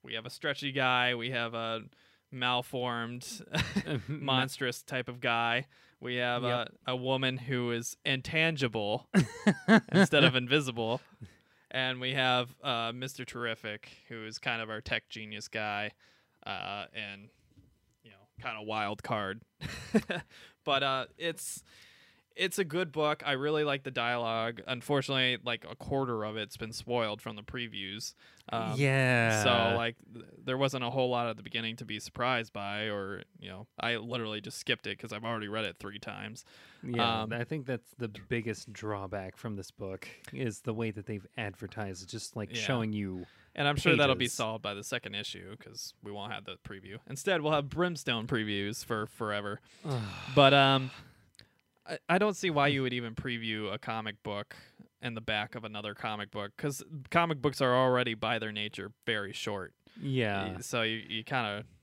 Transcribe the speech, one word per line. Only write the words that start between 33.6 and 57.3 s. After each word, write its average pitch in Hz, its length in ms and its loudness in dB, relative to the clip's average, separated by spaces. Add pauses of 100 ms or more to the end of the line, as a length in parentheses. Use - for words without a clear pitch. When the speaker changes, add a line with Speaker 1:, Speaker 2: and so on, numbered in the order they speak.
Speaker 1:
I 117 180 0
literally 113 440 -4
just 104 180 -10
skipped - 280 -2
it 101 120 -4
'cause 107 140 -10
I've 110 120 -8
already 110 240 -4
read 110 160 -2
it 87 140 -6
three 101 200 -10
times. 107 460 -10 (380)
Speaker 2:
Yeah, 117 400 2
Speaker 1:
Um, 110 100 -2
Speaker 2:
I 120 120 -2
think 147 220 -4
that's 127 320 -6
the 120 100 -4
biggest 110 640 -4
drawback 98 640 -6
from 110 200 -6
this 95 140 -10
book 95 380 -10 (240)
is 127 280 -4
the 117 140 -4
way 113 180 0
that 101 140 -8
they've 101 200 -6 (100)
advertised, 98 720 -6
just, - 280 -10
like, 104 180 -6
Speaker 1:
Yeah. 110 80 -4
Speaker 2:
showing 113 300 0
you 95 340 -4 (300)
Speaker 1:
And 143 100 0
I'm 143 100 2
sure 151 200 4
that'll 139 180 6
be 123 120 2
Speaker 2:
pages. - 80 -4
Speaker 1:
solved 110 280 -2
by 101 120 -4
the 101 100 -8
second 107 320 -6
issue 98 400 -8
'cause - 460 -14
we 104 100 -10
won't 104 200 -8
have 101 120 -8
the 95 140 -12
preview. 98 500 -14
Instead, 165 340 0
we'll 151 100 2
have 143 160 2
Brimstone 139 600 0
previews 104 560 0
for 107 240 -2
forever. 104 520 -4 (240)
Speaker 2:
<sighs> 117 500 -4
Speaker 1:
But, 139 200 10
um, 135 360 6 (960)
I, 170 120 -6 (100)
I 175 100 4
don't 202 180 4
see 185 140 0
why 143 180 6
you 139 140 4
would 123 100 0
even 120 240 -4
preview 110 560 -2
a 110 60 -4
comic 110 440 -6
book 104 320 -6 (480)
in 120 120 -4
the 113 60 -6
back 107 360 -2
of 113 80 -8
another 104 300 -6
comic 107 360 -6
book 104 260 -6
'cause 143 280 -4 (260)
comic 165 320 4